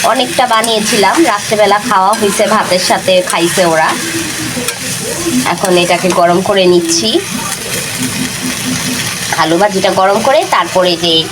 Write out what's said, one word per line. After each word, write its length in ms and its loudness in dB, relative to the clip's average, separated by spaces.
অনেকটা 440 0
বানিয়েছিলাম, 760 2
রাত্রেবেলা 540 2
খাওয়া 240 2
হয়েছে 340 0
ভাতের 320 0
সাথে, 420 2
খাইছে 440 0
ওরা। 240 2
এখন 320 0
এটাকে 320 2
গরম 320 2
করে 240 2
নিচ্ছি, 540 2
আলু 200 2
ভাজিটা 320 2
গরম 320 2
করে 300 2
তারপরে 500 0
যে 300 2